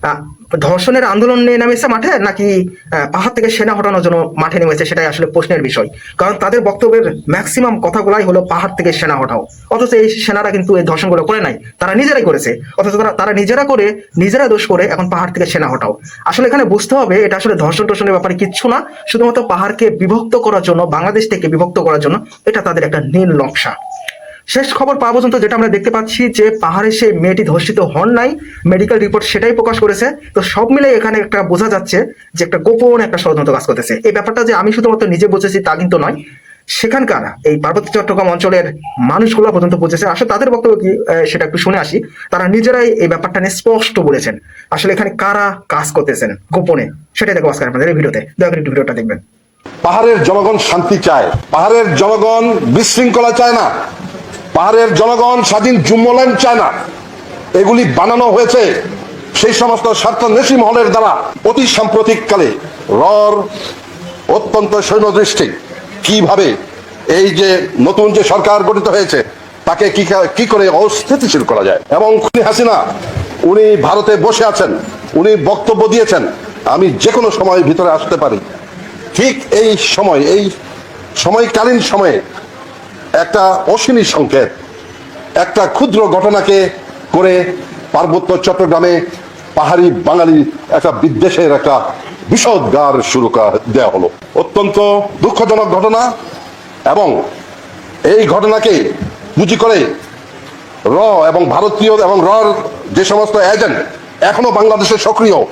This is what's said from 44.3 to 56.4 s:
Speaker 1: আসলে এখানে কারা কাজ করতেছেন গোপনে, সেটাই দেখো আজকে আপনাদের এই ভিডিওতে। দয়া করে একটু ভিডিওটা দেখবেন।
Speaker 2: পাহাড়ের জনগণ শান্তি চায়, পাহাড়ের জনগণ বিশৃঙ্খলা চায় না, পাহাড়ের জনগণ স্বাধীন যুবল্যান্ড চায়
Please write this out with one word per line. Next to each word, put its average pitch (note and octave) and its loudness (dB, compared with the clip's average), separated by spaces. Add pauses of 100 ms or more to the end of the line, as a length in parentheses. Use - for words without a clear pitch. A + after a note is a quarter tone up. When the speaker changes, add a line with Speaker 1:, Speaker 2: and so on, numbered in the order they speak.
Speaker 1:
আসলে D#3+ -2
এখানে G3 -2
কারা G3+ -2
কাজ - -4
করতেছেন A#2+ -2 (160)
গোপনে, D#3 0 (240)
সেটাই G3+ -2
দেখো D#3 0
আজকে - -2
আপনাদের B2+ -2
এই E3+ 0
ভিডিওতে। C3 -2
দয়া - -2
করে E3 -2
একটু D3+ -6
ভিডিওটা C3 -2
দেখবেন। A2+ -6 (640)
Speaker 2:
পাহাড়ের G#3+ 2
জনগণ G3+ 2
শান্তি F3+ 0
চায়, C#3+ 2 (200)
পাহাড়ের G#3 2
জনগণ A3 2
বিশৃঙ্খলা A3+ 2
চায় A#3+ 4
না, G3 0 (840)
পাহাড়ের A3 4
জনগণ A#3+ 2
স্বাধীন G#3 2
যুবল্যান্ড A#3 4
চায় A#3+ 4